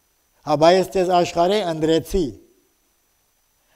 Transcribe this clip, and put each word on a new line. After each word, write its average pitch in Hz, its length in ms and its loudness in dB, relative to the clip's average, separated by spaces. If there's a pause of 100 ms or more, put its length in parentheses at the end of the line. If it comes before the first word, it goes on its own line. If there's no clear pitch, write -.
(460)
հաբա 151 240 4
ես 185 180 2
ձեզ 185 240 -2
աշխարհը 175 500 0
ընտրեցի, 160 600 -2 (1500)